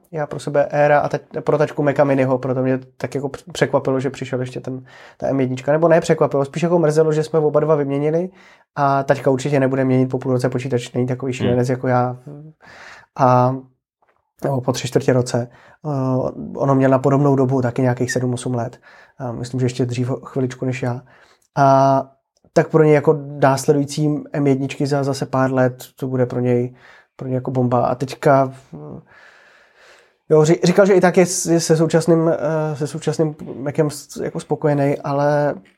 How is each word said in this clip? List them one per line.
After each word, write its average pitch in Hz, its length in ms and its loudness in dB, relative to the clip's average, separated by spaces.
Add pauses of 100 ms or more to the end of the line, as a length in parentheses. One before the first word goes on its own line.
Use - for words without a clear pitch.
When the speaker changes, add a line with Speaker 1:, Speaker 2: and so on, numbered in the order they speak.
(120)
Speaker 1:
Já 151 160 -6
pro 147 120 -10
sebe 143 260 0
Aira 147 340 4
a 143 100 -2
teď 143 120 -4 (180)
pro 147 180 0
tačku 147 260 -2
Maca 143 200 2
Miniho, 135 340 2
proto 131 240 -4
mě 131 180 0 (180)
tak - 180 -8
jako 135 140 -4 (240)
překvapilo, 131 460 0
že 131 100 -4
přišel 127 300 -8
ještě 127 200 -8
ten, 131 260 -10 (320)
ta - 100 -6
M 135 120 0
jednička. 127 320 -2
Nebo 156 160 2
ne 165 140 4
překvapilo, 151 440 0
spíš - 180 -8
jako 175 160 2
mrzelo, 156 340 2
že 156 100 0
jsme 160 160 -2
oba 151 200 2
dva 151 160 2
vyměnili 147 540 -2 (460)
a 139 280 0
taťka 135 280 0
určitě 139 280 0
nebude 135 260 2
měnit 131 240 2
po 131 100 -4
půl 131 120 -4
roce 127 180 0
počítač, 127 420 -4
není 127 160 -2
takový 127 240 -6
Speaker 2:
Hmm. 127 60 -6
Speaker 1:
šílenec 123 320 0
jako 127 180 -4
já. 123 300 0 (1000)
A, 127 400 4 (880)
nebo 139 180 -2
po 127 120 -2
tři 127 140 -6
čtvrtě 127 260 -2
roce. 123 360 -2 (360)
Eh, 131 460 -2 (240)
ono 139 200 0
měl 135 160 4
na 131 80 4
podobnou 139 360 2
dobu 135 260 2
taky 120 200 -2
nějakých 123 300 0
sedm, 127 220 -2
osm 127 220 -6
let. 117 240 -6 (400)
A 127 120 -8
myslím, 127 280 -8
že 127 60 0
ještě 127 200 -2
dřív 120 260 -4 (140)
chviličku 127 400 -6
než 127 180 -4
já. 123 180 -6 (540)
A 135 480 4 (500)
tak 160 160 2
pro 156 140 4
něj 151 100 6
jako 147 260 2 (240)
následující 143 680 2 (240)
M 147 140 0
jedničky 135 400 0
za 139 160 -2
zase 139 220 -4
pár 131 280 -2
let, 127 300 0 (120)
to 135 120 -8
bude 127 180 0
pro 123 140 -6
něj, 123 360 0 (400)
pro 131 120 -12
něj 127 80 -4
jako 131 160 -4
bomba. 123 340 2
A 127 100 0
teďka, 135 580 2 (1800)
jo, 156 140 6
ři-, 165 200 4
říkal, 185 220 6
že 202 80 4
i 185 80 6
tak 180 160 4
je 180 80 6
s-, - 200 -6
je 165 140 2
se 160 180 2
současným, 165 520 2
eh, 156 460 -2
se 143 120 -6
současným 156 480 -4 (200)
Macem 147 340 -2
s-, - 340 -16
jako 160 160 -6
spokojený, 143 640 0
ale 143 520 0 (220)